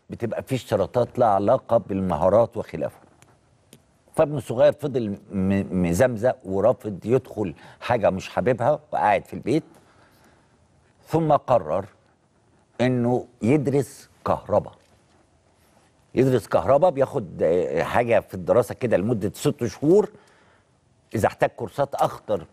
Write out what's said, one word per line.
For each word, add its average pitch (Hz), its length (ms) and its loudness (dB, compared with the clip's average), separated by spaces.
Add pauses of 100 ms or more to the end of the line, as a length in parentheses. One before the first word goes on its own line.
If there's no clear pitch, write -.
بتبقى 107 340 -8
في 131 120 -4
اشتراطات 113 640 -2
لها 120 80 4
علاقة 101 500 2
بالمهارات 95 800 0
وخلافه. 80 400 -8 (1160)
فابنه 151 220 2
الصغير 135 360 2
فضل 127 360 -4
م-، 98 800 -2
مزمزق 120 560 2
ورافض 98 600 0
يدخل 107 480 -2 (280)
حاجة 101 280 0
مش 92 200 -4
حاببها 123 420 0
وقاعد 151 540 0
في - 80 -18
البيت، 135 300 -2 (1400)
ثم 156 240 0
قرر 98 540 0 (960)
إنه 123 460 0 (140)
يدرس 135 680 0 (160)
كهرباء. 95 480 -2 (1400)
يدرس 127 320 0
كهرباء، 139 440 2
بياخد، 127 520 -4
آه، 80 400 0
حاجة 113 360 0
في - 140 -6
الدراسة 95 420 0
كده 104 220 -2
لمدة 101 380 -2
ست - 300 -4
شهور، 160 460 2 (1040)
إذا 104 120 2
احتاج 139 220 0
كورسات - 460 -6
أخطر 107 580 -4